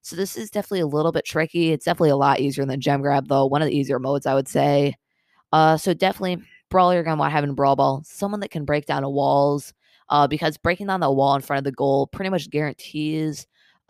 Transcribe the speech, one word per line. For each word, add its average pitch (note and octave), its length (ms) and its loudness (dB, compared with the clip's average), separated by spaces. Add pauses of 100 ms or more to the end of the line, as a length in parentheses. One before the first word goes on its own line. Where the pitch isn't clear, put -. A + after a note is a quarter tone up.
So - 140 -16
this F#3+ 220 -6
is A3 140 -12
definitely G3 300 -4
a D#3+ 60 0
little D3+ 240 0
bit E3 140 -2
tricky. D#3+ 460 0
It's D3+ 140 -2
definitely E3+ 260 2
a C#3 60 4
lot C#3 220 2
easier C#3 260 -2
than C3+ 140 -4
Gem C#3+ 220 0
Grab, C#3+ 260 0
though. C#3 200 2
One C#3+ 160 2
of D#3 40 0
the - 80 -2
easier C3+ 220 -2
modes, C3+ 300 -2
I C3+ 80 2
would C3+ 120 0
say. C#3+ 480 2 (560)
Uh, D#3 260 4
so F3 180 -2
definitely, F#3+ 480 -2 (260)
Brawl F3+ 240 4
you're F3 100 2
gonna D#3 160 -2
want D3 140 0
having C#3+ 220 0
Brawl C#3 200 4
Ball. C#3 300 0
Someone G3+ 360 -6
that G3+ 100 -10
can D3+ 140 -6
break D3 200 -2
down C#3+ 180 -2
the C#3 60 -4
walls, C#3+ 640 2 (360)
uh, D3 180 4
because D3+ 300 -2
breaking F3+ 300 -4
down F#3+ 120 -2
the D3+ 120 2
wall C#3 240 2
in C#3 60 -4
front C#3 180 -4
of C3+ 40 -6
the C#3 80 -4
goal C#3 360 0
pretty F#3+ 220 -8
much F3 220 -4
guarantees, D3+ 960 -6 (420)